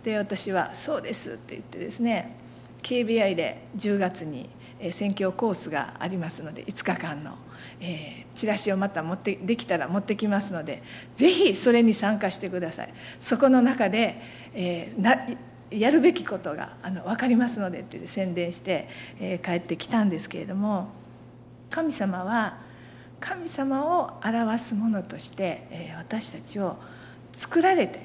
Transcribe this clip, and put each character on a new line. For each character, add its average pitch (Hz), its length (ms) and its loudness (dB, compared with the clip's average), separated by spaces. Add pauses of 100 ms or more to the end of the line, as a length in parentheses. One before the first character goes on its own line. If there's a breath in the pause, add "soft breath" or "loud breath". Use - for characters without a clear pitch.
で、 220 140 0
私 202 340 -2
は、 185 240 0
「そ - 220 -2
う - 60 -4
で - 100 -4
す」 - 220 -6
っ - 20 -12
て - 160 -14
言 - 60 -10
っ - 40 -14
て - 140 -14
で - 140 -6
す - 80 -10
ね、 233 360 0 (460 loud breath)
ケ 247 200 0
ー 233 40 2
ビ 226 120 4
ー 220 60 6
ア 196 40 4
イ 185 80 2
で 160 400 -4
十 202 240 0
月 180 260 -2
に、 143 240 -8 (300 loud breath)
え - 100 -6
ー、 - 20 -6
宣 202 220 0
教 190 180 0
コ 208 200 0
ー - 20 2
ス 175 160 -6
が 147 300 -4
あ - 80 -4
り 185 100 -2
ま 160 140 -4
す - 100 -8
の 151 100 -10
で、 - 140 -12
五 - 180 -4
日 180 140 0
間 151 260 -6
の、 - 140 -14 (440 loud breath)
え 160 440 -10
ー、 - 100 -16
チ - 120 0
ラ 208 100 2
シ 208 140 0
を 190 60 2
ま 196 120 2
た 160 140 -4
持 165 100 -2
っ 190 40 -6
て、 202 180 -2
で 196 220 0
き - 80 -6
た 175 120 0
ら 139 100 0
持 185 120 2
っ - 20 -6
て 202 140 -2
き 214 120 -2
ま 202 140 2
す 196 120 -4
の 160 100 -4
で、 156 180 -8 (320 loud breath)
ぜ 330 180 8
ひ 359 220 6
そ - 180 4
れ 233 120 8
に 226 100 8
参 208 240 2
加 196 140 0
し - 80 -4
て 190 100 -6
く 180 100 -4
だ 165 120 -4
さ - 140 -8
い。 - 80 -14 (260 loud breath)
そ - 180 0
こ 269 120 8
の 254 120 10
中 240 280 4
で、 220 300 2 (360 loud breath)
え 180 420 -4
ー、 - 20 -6
な、 247 280 6 (440)
や 220 200 4
る 302 100 8
べ 339 120 8
き - 120 -4
こ 202 140 -4
と 151 160 -6
が、 - 260 -8
あ - 80 -8
の、 185 160 -6
わ 196 120 0
か 254 100 0
り 247 80 6
ま 240 120 6
す 233 120 -4
の 190 100 0
で 175 120 -6
っ - 20 -8
て 170 240 -12
宣 185 260 -2
伝 170 180 -2
し - 80 -10
て、 180 280 -2 (320 loud breath)
え 180 160 -4
ー、 175 100 -8
帰 175 180 0
っ - 40 -16
て 165 100 -2
き - 100 -10
た 226 160 4
ん 202 60 6
で 170 100 -2
す - 80 -8
け - 120 -10
れ - 60 -8
ど 190 100 -6
も、 202 340 -2 (800)
神 320 220 0
様 185 320 -2
は、 214 340 0 (640 loud breath)
神 349 280 -6
様 277 520 2
を - 240 -4
表 226 360 2
す 240 160 -4
も 220 140 2
の 202 140 0
と - 160 -10
し - 100 -8
て、 - 420 -4
え 165 220 -10
ー、 160 40 -10
私 220 340 -6
た - 80 -12
ち - 200 -10
を 185 180 -2 (560 loud breath)
作 - 280 2
ら 370 140 8
れ 277 100 6
て - 200 -6